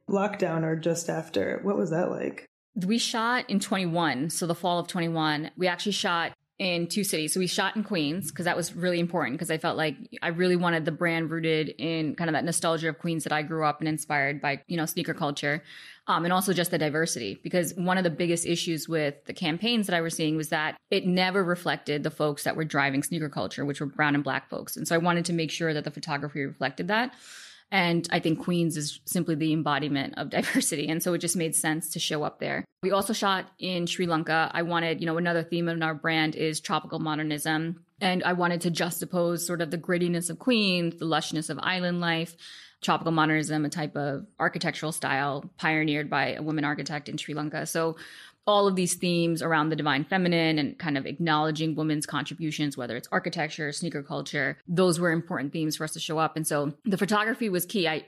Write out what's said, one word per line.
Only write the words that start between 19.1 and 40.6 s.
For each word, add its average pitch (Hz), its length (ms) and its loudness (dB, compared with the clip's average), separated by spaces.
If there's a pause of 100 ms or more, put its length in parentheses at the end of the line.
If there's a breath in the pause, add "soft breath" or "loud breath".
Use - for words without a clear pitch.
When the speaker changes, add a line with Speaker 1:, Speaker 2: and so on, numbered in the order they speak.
Speaker 2:
the - 80 -8
campaigns 196 540 0
that 185 80 2
I 170 60 2
was 165 140 -2
seeing 160 220 2
was 156 120 -4
that 156 280 -2 (140)
it 196 160 2
never 185 360 4
reflected 156 600 0
the 151 80 0
folks 151 320 0
that - 120 0
were 160 100 0
driving 139 360 2
sneaker 156 280 -2
culture, - 360 -4
which 143 160 -4
were 143 60 -2
brown 147 260 2
and 143 100 2
black 135 240 -2
folks. - 300 -8
And 160 100 -6
so 170 60 -2
I 165 60 4
wanted 170 260 2
to 175 80 0
make 160 180 0
sure 160 220 0
that 147 100 -2
the 147 80 -6
photography 143 540 -4
reflected 147 420 -4
that. 220 260 0 (580 loud breath)
And 175 400 4
I 170 80 2
think 160 180 2
Queens 170 400 0
is 151 280 -6
simply 170 280 0
the 156 180 0
embodiment 143 640 0
of - 120 -4
<laughs> - 80 -2
diversity. 156 500 0
And 160 140 0
so 175 140 0
it - 20 2
just 175 180 -2
made 160 200 0
sense 160 340 -2
to 170 100 -6
show 156 220 -2
up - 180 -4
there. 143 240 -4 (200)
We 190 80 2
also 202 220 2
shot 190 440 0
in 175 300 -2
Sri 185 180 0
Lanka. 160 480 2
I 165 80 0
wanted, 170 380 0
you 170 80 -2
know, 160 100 0
another 175 240 2
theme 170 280 0
in 165 120 0
our 160 140 0
brand 160 400 0
is 156 240 -2
tropical 156 400 -2
modernism. 156 840 -2 (160)
And 185 240 0
I 180 100 2
wanted 175 280 2
to 175 100 0
juxtapose 170 680 0
sort 170 220 -2
of 160 100 -4
the 175 80 -2
grittiness 175 500 0
of 160 80 -8
Queens, 180 640 4